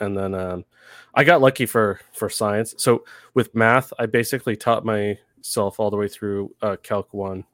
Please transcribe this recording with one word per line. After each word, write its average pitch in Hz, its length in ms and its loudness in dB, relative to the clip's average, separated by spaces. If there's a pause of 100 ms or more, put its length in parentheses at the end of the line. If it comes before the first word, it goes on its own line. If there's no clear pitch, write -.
And 98 160 -4
then, 98 180 -4
um, 92 300 -6 (500)
I 143 100 4
got 165 160 6
lucky 131 260 4
for, 104 340 0 (120)
for - 180 -6
science. 107 480 -2
So 117 260 2 (300)
with 123 200 0
math, 113 440 4
I 120 80 -2
basically 117 500 -2
taught 113 280 0
my 104 340 -2 (240)
myself - 380 -4
all 104 100 0
the 104 60 -2
way 101 120 -2
through, 101 540 -6
uh, 101 200 -2
Calc 101 300 -6
one, 95 420 -8